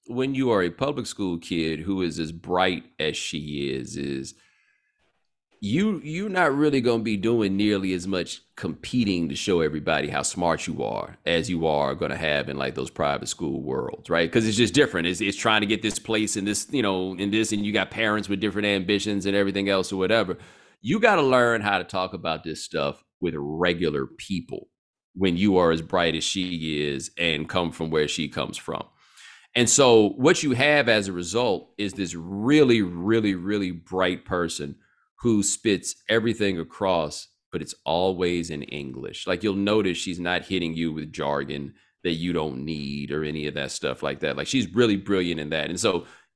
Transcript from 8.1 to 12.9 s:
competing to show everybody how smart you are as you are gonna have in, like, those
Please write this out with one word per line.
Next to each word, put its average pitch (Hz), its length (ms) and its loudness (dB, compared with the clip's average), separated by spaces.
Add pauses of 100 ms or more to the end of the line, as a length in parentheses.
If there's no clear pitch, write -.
competing 92 720 -2
to 69 80 -4
show 87 240 2
everybody 76 480 0
how 73 140 -2
smart 85 460 0
you 73 160 -4
are 52 420 -6
as 85 240 0
you 82 180 0
are 71 280 2
gonna 78 200 -4
have 73 320 0
in, 69 100 -6
like, 67 180 -4
those 65 160 -6